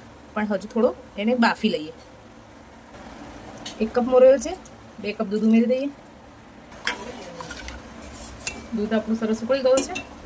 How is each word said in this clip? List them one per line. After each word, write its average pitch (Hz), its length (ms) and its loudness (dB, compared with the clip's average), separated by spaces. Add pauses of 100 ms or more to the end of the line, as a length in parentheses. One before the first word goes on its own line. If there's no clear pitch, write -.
(340)
પણ 214 120 -2
હજુ 202 220 -4
થોડો - 280 2 (220)
એને 220 180 0
બાફી 214 340 2
લઈએ. 156 240 -4 (1900)
એક 220 120 -2
કપ 240 100 2
મોરૈયો 254 340 8
છે, 320 200 -6 (440)
બે 208 120 -6
કપ 208 140 -4
દૂધ 214 160 0
ઉમેરી 226 220 8
દઈએ. 262 240 0 (2750)
દૂધ 214 180 -2
આપણું 220 260 0
સરસ 226 240 -2
ઉકળી 262 160 2
ગયું 254 180 4
છે. 320 240 -2 (240)